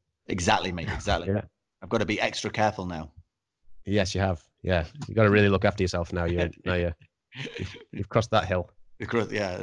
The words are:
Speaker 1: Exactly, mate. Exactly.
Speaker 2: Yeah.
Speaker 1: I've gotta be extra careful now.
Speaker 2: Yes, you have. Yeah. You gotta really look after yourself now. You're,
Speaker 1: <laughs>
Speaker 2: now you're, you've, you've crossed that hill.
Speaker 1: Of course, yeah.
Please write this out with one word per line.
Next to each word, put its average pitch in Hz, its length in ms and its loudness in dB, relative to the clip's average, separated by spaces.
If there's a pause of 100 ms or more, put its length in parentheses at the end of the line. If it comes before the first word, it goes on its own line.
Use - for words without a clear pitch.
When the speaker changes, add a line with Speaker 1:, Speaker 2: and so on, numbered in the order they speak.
(280)
Speaker 1:
Exactly, 90 440 2
mate. 85 160 -6
Exactly. 87 400 -2
Speaker 2:
Yeah. 101 140 0 (400)
Speaker 1:
I've 95 60 -14
gotta 107 180 2
be 95 140 0
extra 110 300 -2
careful 104 360 0
now. 80 240 -8 (760)
Speaker 2:
Yes, 95 280 0
you 92 60 0
have. 95 220 0 (200)
Yeah. 87 220 2 (240)
You 98 60 -8
gotta 107 160 6
really 104 180 6
look 95 160 2
after 101 180 2
yourself 87 300 -2
now. 87 140 -2
You're, 87 300 0
Speaker 1:
<laughs> - 80 -16
Speaker 2:
now 92 100 0
you're, 87 200 0 (640)
you've, - 180 -8 (160)
you've - 160 -6
crossed 113 240 2
that 101 140 4
hill. 90 240 -2 (300)
Speaker 1:
Of 104 80 -8
course, 113 240 0
yeah. 98 300 -4